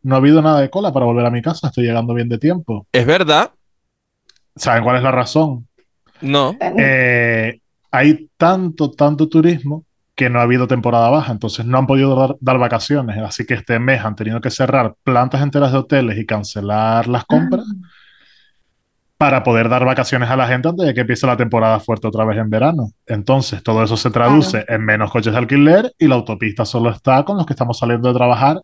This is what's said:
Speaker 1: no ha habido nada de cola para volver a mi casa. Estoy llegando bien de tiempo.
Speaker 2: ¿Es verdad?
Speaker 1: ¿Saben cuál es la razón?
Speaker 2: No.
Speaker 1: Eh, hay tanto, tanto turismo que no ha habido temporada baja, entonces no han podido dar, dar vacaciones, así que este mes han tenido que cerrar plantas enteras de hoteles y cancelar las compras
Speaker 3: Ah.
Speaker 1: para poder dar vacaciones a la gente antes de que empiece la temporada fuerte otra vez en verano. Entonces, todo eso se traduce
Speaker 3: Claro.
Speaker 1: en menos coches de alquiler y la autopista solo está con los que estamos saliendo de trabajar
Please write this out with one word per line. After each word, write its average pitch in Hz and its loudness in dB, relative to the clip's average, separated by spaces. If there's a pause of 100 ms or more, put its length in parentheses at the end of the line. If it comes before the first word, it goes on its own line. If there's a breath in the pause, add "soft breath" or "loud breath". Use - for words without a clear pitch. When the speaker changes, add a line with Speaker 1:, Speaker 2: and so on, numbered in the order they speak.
Speaker 1:
no 135 0
ha 131 4
habido 147 6
nada 151 2
de 135 0
cola 190 -2
para 127 0
volver 117 0
a 120 0
mi 120 -4
casa. - -6
Estoy 123 -2
llegando 117 -2
bien 120 -4
de 117 -4
tiempo. 151 -4
Speaker 2:
¿Es 123 2
verdad? 170 2 (1000)
Speaker 1:
¿Saben 117 0
cuál 123 2
es 123 0
la 131 0
razón? 127 -2 (540)
Speaker 2:
No. 143 0
Speaker 1:
Eh, 120 0 (300)
hay 147 2
tanto, 165 0
tanto 151 0
turismo 160 0 (300)
que 127 0
no 120 0
ha - 4
habido 123 2
temporada 117 2
baja, 143 0
entonces 113 -8
no 123 0
han 131 0
podido 135 2
dar, 131 0
dar 127 0
vacaciones, 120 -2
así 107 -8
que 127 -2
este 113 -2
mes 123 -2
han 107 -6
tenido 110 -6
que 117 -4
cerrar 135 0 (100)
plantas 127 0
enteras 143 0
de 135 2
hoteles 127 0
y 110 -6
cancelar 107 -2
las 120 -2
compras - 0
Speaker 3:
Ah. 185 -14 (1300 soft breath)
Speaker 1:
para 135 2
poder 113 2
dar 127 2
vacaciones 127 0
a 131 0
la 131 2
gente 127 0
antes 175 -2
de 127 0
que 127 -2
empiece 120 -2
la 123 2
temporada 113 0
fuerte 113 -4
otra 110 -2
vez 107 -2
en 107 -4
verano. 120 0 (160)
Entonces, 113 -2
todo 110 2
eso 107 0
se 113 -2
traduce 120 2
Speaker 3:
Claro. 117 -6
Speaker 1:
en 110 -4
menos 107 0
coches 110 -2
de 117 0
alquiler 147 4
y 160 2
la 135 4
autopista 113 -4
solo 120 -2
está 131 2
con 202 -4
los 175 -2
que 151 -6
estamos 120 -4
saliendo 120 0
de 123 0
trabajar 123 2